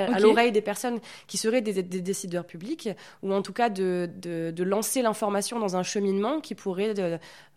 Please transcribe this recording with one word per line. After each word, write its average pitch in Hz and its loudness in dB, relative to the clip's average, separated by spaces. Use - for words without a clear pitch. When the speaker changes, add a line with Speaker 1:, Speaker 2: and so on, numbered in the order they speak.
Speaker 1:
à 240 2
Speaker 2:
Ok. 220 4
Speaker 1:
l'oreille 226 8
des 208 4
personnes 220 -2
qui 202 -8
seraient 220 2
des, 202 0
des 180 -4
décideurs 175 -4
publics, 208 -8
ou 190 0
en 202 2
tout 196 -8
cas 240 2
de, 185 0
de, 165 -4
de 170 -4
lancer 214 0
l'information 208 0
dans 202 0
un 180 2
cheminement 202 0
qui - -8
pourrait 196 -2
de, 175 -2